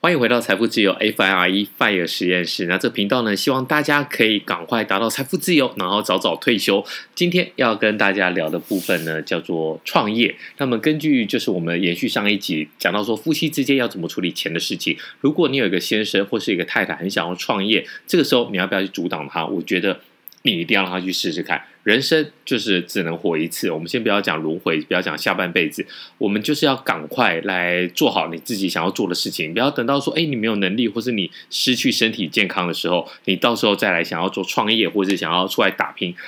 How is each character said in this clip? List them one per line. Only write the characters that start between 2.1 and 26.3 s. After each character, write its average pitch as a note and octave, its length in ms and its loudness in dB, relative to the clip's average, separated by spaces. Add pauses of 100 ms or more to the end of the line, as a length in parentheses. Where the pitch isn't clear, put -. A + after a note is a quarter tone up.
验 F2+ 160 2
室。 F2 220 -4
那 F2+ 140 0
这 B2 100 0
频 G2+ 180 -2
道 B2 140 2
呢， G#2+ 160 0
希 - 140 0
望 C3 160 0
大 D3+ 160 2
家 D3 200 2
可 - 220 0
以 A2 140 2
赶 F2 260 -4
快 A2+ 180 0
达 G2 160 0
到 A2 120 2
财 C#3 120 -4
富 C#3 140 -4
自 F3+ 180 0
由， C3 220 4
然 F#2 100 -2
后 G2+ 140 2
早 F#2 160 2
早 E2+ 200 0
退 A#2+ 200 2
休。 G2 260 2 (320)
今 F3 160 2
天 F3 260 0
要 A#2 200 2
跟 G#2+ 220 2
大 G2+ 120 4
家 F#2+ 200 2
聊 E2+ 180 -2
的 E2+ 100 -2
部 F#2 220 0
分 E2+ 240 0
呢， D#2+ 160 -2
叫 F2 180 -4
做 D#2+ 460 -4
创 A2 260 2
业。 A2 240 2 (220)
那 C#3+ 80 -2
么 A#2+ 140 0
根 D#3 200 2
据 D3 280 2
就 A#2+ 120 -2
是 - 120 -2
我 F2+ 100 0
们 E2+ 220 0
延 F2 120 2
续 A2+ 140 -2
上 G#2 240 0
一 G2+ 60 0
集 D#2 280 -4 (120)
讲 F#2+ 120 2
到 G#2 140 0
说， A2+ 100 0
夫 D#3 200 -2
妻 D3+ 160 0
之 D3+ 120 -2
间 C3+ 140 2
要 B2 100 2
怎 G2+ 140 -6
么 E2 80 -4
处 - 140 -6
理 F2+ 100 0
钱 - 180 -4
的 E2 80 -2
事 - 160 -4
情。 E2+ 220 -4 (240)
如 C3+ 100 2
果 D3+ 200 2
你 C3+ 80 0
有 A#2 80 2
一 - 20 2
个 F2+ 100 0
先 G#2+ 240 0
生 G2+ 220 0
或 G#2+ 160 -4
是 A#2 100 -2
一 F#2+ 60 2
个 E2+ 80 0
太 G2+ 220 0
太 E2+ 80 -4
很 F2+ 160 -4
想 E2+ 180 -2
要 F2+ 60 -4
创 G2 280 -2
业， G#2 240 2 (200)
这 - 100 0
个 D#3 80 6
时 C3+ 100 0
候 A#2 160 2
你 G2+ 60 -4
要 F#2 100 0
不 G2+ 80 -2
要 F#2+ 60 2
去 F#2+ 80 -2
阻 F2 180 -4
挡 D#2+ 220 -4
他？ E2 160 -4
我 F2 160 -2
觉 F2+ 180 0
得 F#2 220 0 (440)
你 G#2+ 140 2
一 E2+ 60 -2
定 A#2 100 0
要 G2 100 4
让 F#2 60 -4
他 F#2 80 -4
去 F#2 140 -4
试 - 180 -2
试 E2 120 -4
看。 D#2+ 200 -2 (200)
人 A2 180 4
生 D3+ 300 2 (140)
就 B2+ 140 0
是 G2+ 240 0
只 F#2 220 -4
能 E2 120 -4
活 E2 220 0
一 E2 100 -2
次， F2+ 220 -4
我 E2 80 -2
们 E2 100 -8
先 A#2+ 140 -2
不 G#2+ 80 0
要 G2+ 100 2
讲 D#2+ 220 -2
轮 D#2+ 160 -2
回， E2 240 0
不 - 100 -4
要 F2+ 80 2
讲 D#2 160 -2
下 - 160 0
半 F2+ 180 0
辈 F2 160 2
子， - 180 -6 (340)
我 A2+ 100 0
们 G#2 140 0